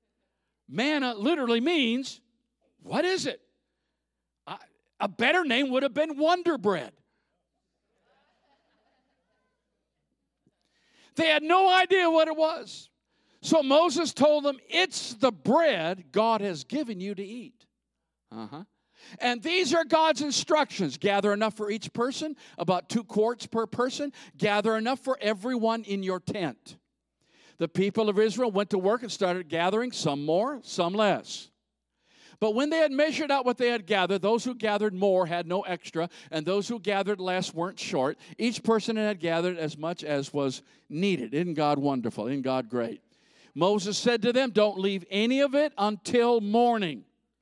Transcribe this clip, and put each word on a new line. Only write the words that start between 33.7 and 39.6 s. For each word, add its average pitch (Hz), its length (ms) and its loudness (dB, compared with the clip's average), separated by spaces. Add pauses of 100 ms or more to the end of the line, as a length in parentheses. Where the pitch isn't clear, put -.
gathered, 185 360 2
those 214 220 2
who 247 100 -4
gathered 214 400 0
more 185 320 4
had 170 200 -4
no 180 160 -2
extra, 170 460 -6 (220)
and 156 160 -4
those 196 220 -2
who 233 120 -6
gathered 196 400 -2
less 185 320 -4
weren't 170 260 -6
short. 147 400 -2 (200)
Each 226 240 -2
person 220 340 0
had 208 240 -2
gathered 170 380 -2
as 151 180 -6